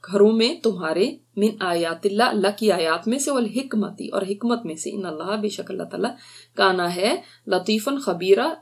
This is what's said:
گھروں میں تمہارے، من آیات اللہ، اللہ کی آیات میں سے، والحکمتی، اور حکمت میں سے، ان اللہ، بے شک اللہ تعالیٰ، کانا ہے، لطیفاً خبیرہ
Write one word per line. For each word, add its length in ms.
گھروں 280
میں 220
تمہارے، 520
من 120
آیات 460
اللہ، 180
اللہ 240
کی 140
آیات 360
میں 120
سے، 120
والحکمتی، 760
اور 140
حکمت 440
میں 100
سے، 180
ان 120
اللہ، 300
بے 140
شک 220
اللہ 120
تعالیٰ، 280
کانا 400
ہے، 260
لطیفاً 500
خبیرہ 500